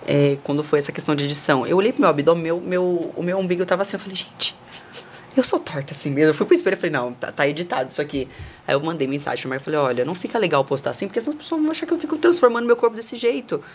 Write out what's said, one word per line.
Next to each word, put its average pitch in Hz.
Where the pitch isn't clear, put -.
é, 143
quando 147
foi 147
essa 143
questão 156
de 143
edição. 143
Eu 170
olhei 208
pro 254
meu 190
abdômen, 160
meu, 170
meu, 180
o -
meu 180
umbigo 180
tava 180
assim, 196
eu -
falei, 190
"Gente, -
eu 254
sou -
torta 143
assim 143
mesmo." 151
Eu 151
fui -
pro -
espelho -
e -
falei, 165
"Não, 123
tá, -
tá 143
editado 147
isso -
aqui." 143
Aí 135
eu 143
mandei 156
mensagem 139
pra 131
mãe 131
e -
falei, 151
"Olha, 127
não 160
fica 233
legal 151
postar 139
assim, 196
porque 214
senão 294
as 302
pessoas 320
vão 302
achar 330
que -
eu 320
fico 311
transformando 247
meu 240
corpo 233
desse 226
jeito." 233